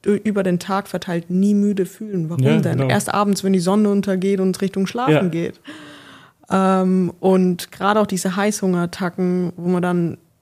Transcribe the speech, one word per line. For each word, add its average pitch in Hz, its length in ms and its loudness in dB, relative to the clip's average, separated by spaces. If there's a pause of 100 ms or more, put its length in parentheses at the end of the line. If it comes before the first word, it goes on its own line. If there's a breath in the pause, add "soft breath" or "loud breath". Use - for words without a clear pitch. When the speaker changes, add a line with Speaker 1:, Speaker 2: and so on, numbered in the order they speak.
Speaker 1:
ü-, 202 160 2
über 202 200 0
den 180 160 0
Tag 196 300 -4
verteilt 170 420 -6
nie 196 240 2
müde 202 320 0
fühlen. 185 420 -8
Warum 160 160 -2
Speaker 2:
Ja, 147 140 4
Speaker 1:
denn? 160 200 0
Speaker 2:
genau. 135 120 0
Speaker 1:
Erst - 240 -2
abends, 202 280 0
wenn 190 120 2
die 185 60 2
Sonne 202 280 2
untergeht 196 520 0
und 190 200 0
Richtung 190 260 -2
Schlafen 247 280 0
Speaker 2:
Ja. 147 140 4
Speaker 1:
geht. 165 320 -6 (920 loud breath)
Ähm, 185 680 2
und 185 520 2
gerade 208 280 2
auch 208 60 2
diese 185 300 -4
Heißhungerattacken, 180 1200 -2
wo 175 140 -4
man 180 120 2
dann, 175 360 0 (240)